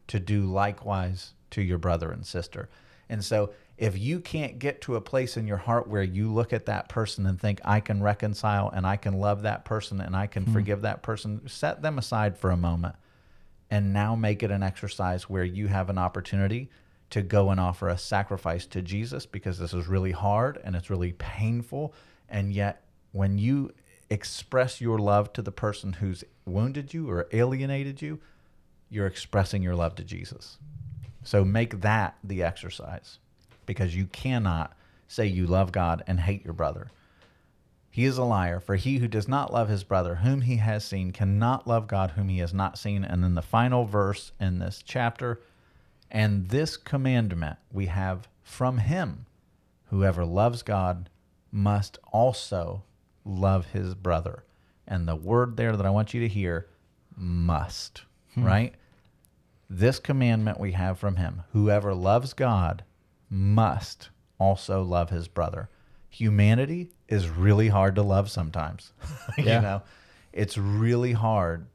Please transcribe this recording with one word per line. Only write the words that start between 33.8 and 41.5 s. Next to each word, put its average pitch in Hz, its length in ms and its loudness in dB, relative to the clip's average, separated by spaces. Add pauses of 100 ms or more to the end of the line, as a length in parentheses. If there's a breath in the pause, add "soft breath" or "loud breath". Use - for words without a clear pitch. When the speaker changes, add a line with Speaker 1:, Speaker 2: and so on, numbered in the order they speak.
Speaker 1:
you 92 120 0
cannot 98 680 -2 (320 soft breath)
say - 180 -2
you 92 220 2
love 92 240 4
God 85 360 0
and 90 140 0
hate 101 220 -2
your 82 100 -8
brother. 78 380 -4 (1000 soft breath)
"He 120 140 2
is 135 140 2
a 131 40 0
liar, 92 360 2
for 98 160 0
he 131 240 0
who 120 80 0
does 107 200 -2
not 139 240 0
love 113 160 2
his 101 160 0
brother 87 320 0
whom 127 260 2
he 123 160 0
has 107 280 0
seen 92 260 -4
cannot 104 560 2